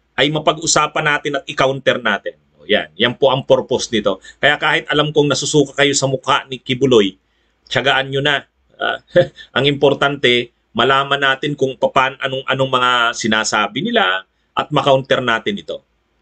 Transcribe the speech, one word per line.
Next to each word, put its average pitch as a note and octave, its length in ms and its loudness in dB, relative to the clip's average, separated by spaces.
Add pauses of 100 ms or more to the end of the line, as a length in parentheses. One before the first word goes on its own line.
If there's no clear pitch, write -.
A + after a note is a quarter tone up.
(160)
ay D3 160 2
mapag-usapan D#3 760 -2
natin D3 320 -2
at - 80 -6
i-counter C3+ 540 -2
natin. G#2 400 -4 (180)
O, D2 80 -20
yan. E2+ 300 0
Yan A#2+ 240 -2
po C3+ 100 4
ang B2+ 140 0
purpose A#2+ 480 0
nito. G2+ 260 -2 (220)
Kaya D3 160 2
kahit D#3 320 -2
alam D3 240 -2
kong D3 160 2
nasusuka C#3+ 500 0
kayo C#3+ 140 2
sa C#3 160 0
mukha C3+ 400 -2
ni C3 100 -10
Kibuloy, B2 600 2 (500)
tiyagaan C3+ 400 0
nyo C3+ 140 -4
na. C#3+ 240 0 (320)
Ah, A2+ 240 -4 (260)
<laughs> - 300 -20
ang C3 80 0
importante, C#3 880 0 (200)
malaman C#3 480 0
natin C#3 320 0
kung C3+ 200 -2
papan-, C3+ 440 0
anong, C3+ 280 -6
anong C3 260 -2
mga B2+ 200 2 (220)
sinasabi G#2+ 680 -2
nila G2+ 440 -2 (280)
at - 160 -4
ma-counter C3+ 480 2
natin A2+ 400 -2
ito. - 240 -12 (400)